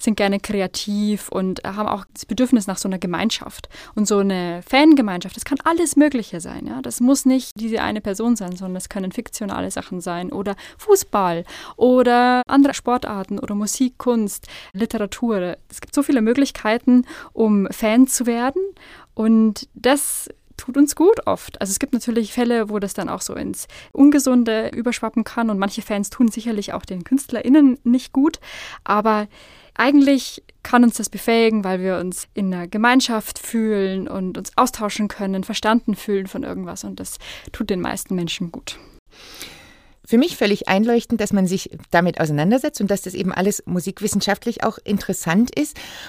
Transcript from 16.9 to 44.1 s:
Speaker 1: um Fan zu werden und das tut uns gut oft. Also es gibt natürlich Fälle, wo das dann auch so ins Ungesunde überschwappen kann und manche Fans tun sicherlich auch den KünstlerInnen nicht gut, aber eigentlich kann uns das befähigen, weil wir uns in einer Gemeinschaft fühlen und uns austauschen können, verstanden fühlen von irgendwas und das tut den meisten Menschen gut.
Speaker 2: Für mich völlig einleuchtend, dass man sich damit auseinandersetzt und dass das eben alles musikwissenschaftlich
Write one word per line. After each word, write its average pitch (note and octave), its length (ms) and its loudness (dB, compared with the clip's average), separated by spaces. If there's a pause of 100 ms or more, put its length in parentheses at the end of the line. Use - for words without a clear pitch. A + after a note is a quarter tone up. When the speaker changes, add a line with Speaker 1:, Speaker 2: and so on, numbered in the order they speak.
Speaker 1:
um G#3 360 2
Fan A3+ 360 4
zu - 180 -2
werden A#3+ 380 0 (500)
und A3 640 2
das - 560 -2 (260)
tut B3+ 220 -6
uns C#4+ 180 4
gut F#4+ 300 6
oft. - 340 -4
Also F#3+ 100 -4
es F#3+ 80 -4
gibt - 140 -4
natürlich A3+ 400 -2
Fälle, A#3+ 380 0
wo G#3 80 -2
das G3 160 -6
dann - 160 -6
auch F#3 100 -6
so - 140 -10
ins - 320 -8 (260)
Ungesunde B3 840 4
überschwappen A3+ 480 -2
kann A3+ 280 -2
und G3+ 80 0
manche G3 240 -4
Fans G3+ 260 -4
tun A#3+ 200 2
sicherlich G#3+ 440 -6
auch - 140 -8
den F3+ 180 -10
KünstlerInnen C4 800 4
nicht B3 300 0
gut, C#4+ 260 2 (440)
aber G#3 420 2 (480)
eigentlich C#4 680 4 (180)
kann B3 200 4
uns A#3+ 120 6
das - 160 -6
befähigen, A3+ 520 2
weil F#3 180 -2
wir F#3 180 -2
uns F3+ 340 -8
in F#3+ 220 -2
einer F3 140 -8
Gemeinschaft A#3 720 0
fühlen G3 680 -2
und F#3 300 -6
uns - 180 -8
austauschen G#3+ 520 0
können, F#3+ 360 -4
verstanden A3 500 0
fühlen G3 320 -2
von - 160 -8
irgendwas F3+ 420 -8
und F#3+ 160 -12
das - 180 -12 (340)
tut - 160 -6
den F#3 140 -2
meisten F#3+ 320 -6
Menschen F3 360 -4
gut. - 280 -14 (1300)
Speaker 2:
Für A3+ 140 4
mich E4 180 2
völlig G#3 320 0
einleuchtend, A3+ 520 2
dass G#3 120 -4
man G3 140 2
sich F#3 240 -4 (220)
damit F3 280 2
auseinandersetzt E3+ 600 0
und G3+ 100 0
dass G3 120 -2
das F#3 120 -10
eben - 180 -4
alles G3 340 -2
musikwissenschaftlich G3+ 960 -2